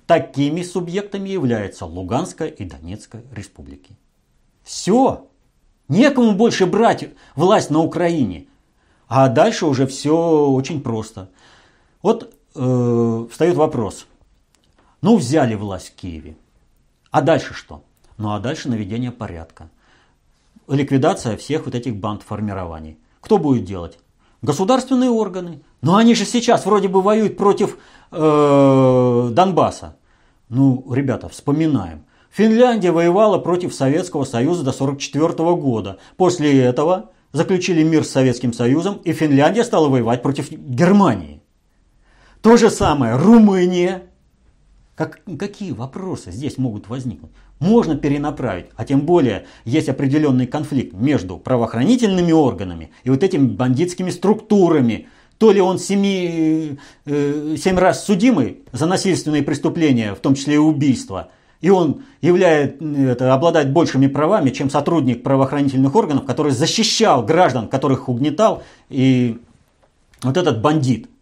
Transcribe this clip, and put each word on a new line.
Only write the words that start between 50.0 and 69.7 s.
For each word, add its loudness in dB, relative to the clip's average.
конфликт -6
между -2
правоохранительными 0
органами 0
и -4
вот 2
этими 2
бандитскими -2
структурами. 0
То 6
ли 4
он 2
семи, -2
э, -4
семь -2
раз 2
судимый 0
за -2
насильственные -2
преступления, 0
в -12
том 2
числе -2
и 4
убийства, 0
и 0
он 2
являет, 2
это, 0
обладает 2
большими 2
правами, 0
чем -4
сотрудник 0
правоохранительных 0
органов, 0
который -2
защищал 0
граждан, 0
которых -2
угнетал, 0
и 0